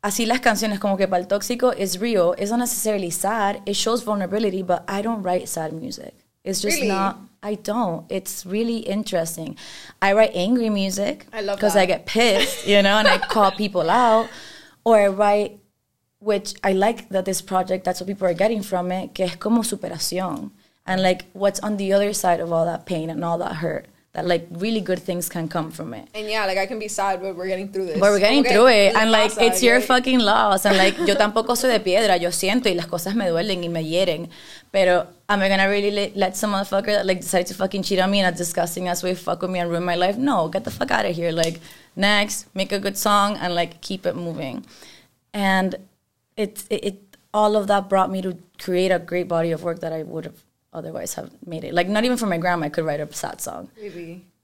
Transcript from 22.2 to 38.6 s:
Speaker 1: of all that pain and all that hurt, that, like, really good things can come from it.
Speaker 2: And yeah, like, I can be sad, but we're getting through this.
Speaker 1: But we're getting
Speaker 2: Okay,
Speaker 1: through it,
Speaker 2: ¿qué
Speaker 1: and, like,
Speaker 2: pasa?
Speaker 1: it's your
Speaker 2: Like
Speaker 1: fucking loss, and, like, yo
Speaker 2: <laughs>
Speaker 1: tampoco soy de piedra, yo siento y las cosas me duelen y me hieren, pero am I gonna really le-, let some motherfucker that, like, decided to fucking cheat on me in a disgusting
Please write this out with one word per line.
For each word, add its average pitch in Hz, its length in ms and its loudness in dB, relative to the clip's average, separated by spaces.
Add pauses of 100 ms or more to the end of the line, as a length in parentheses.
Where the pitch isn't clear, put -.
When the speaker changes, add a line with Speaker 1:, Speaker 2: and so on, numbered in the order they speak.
Speaker 1:
of 170 120 -4
all 165 120 2
that 165 200 -4
pain 160 260 -4
and 151 140 -6
all 135 140 -2
that - 240 -6
hurt, - 240 -6 (260)
that, - 140 -6
like, 170 240 0
really 214 300 -2
good 185 200 -2
things 180 280 -6
can 165 200 -6
come 160 220 -4
from 120 240 -12
it. - 200 -16
Speaker 2:
And 214 140 -10
yeah, 214 180 -2
like, 190 120 0
I 196 80 0
can 220 140 -8
be 214 80 -8
sad, 196 340 -2
but 190 140 -6
we're 185 120 -6
getting 190 240 -4
through 190 140 -4
this. 170 140 -2
Speaker 1:
But 202 100 6
we're 202 80 4
getting 226 220 6
Speaker 2:
Okay, 247 140 4
Speaker 1:
through 240 140 10
it, 202 260 8
Speaker 2:
¿qué - 20 6
Speaker 1:
and, 220 160 6
like, 214 220 4
Speaker 2:
pasa? 240 100 4
Speaker 1:
it's 233 180 2
your 240 160 6
Speaker 2:
Like 247 80 0
Speaker 1:
fucking 254 340 4
loss, 208 440 4
and, 196 120 6
like, 190 200 4 (100)
yo 202 80 4
Speaker 2:
<laughs> 214 80 2
Speaker 1:
tampoco 220 340 2
soy 254 140 2
de 220 100 4
piedra, 190 400 4
yo 170 100 0
siento 226 380 0
y 180 60 2
las 170 120 -2
cosas 175 280 -4
me 214 140 0
duelen 175 340 0
y 170 60 -6
me 165 160 -2
hieren, 175 440 0 (440)
pero 180 340 4 (220)
am 202 140 2
I 196 60 2
gonna 196 200 2
really 202 240 0
le-, 202 240 -2
let 196 200 0
some 208 160 -2
motherfucker 196 340 -2 (100)
that, 190 100 0
like, 185 140 0
decided 180 280 -2
to - 60 -10
fucking 190 300 -4
cheat 190 160 0
on 185 100 2
me 202 100 2
in 185 60 2
a 180 60 2
disgusting 170 560 -4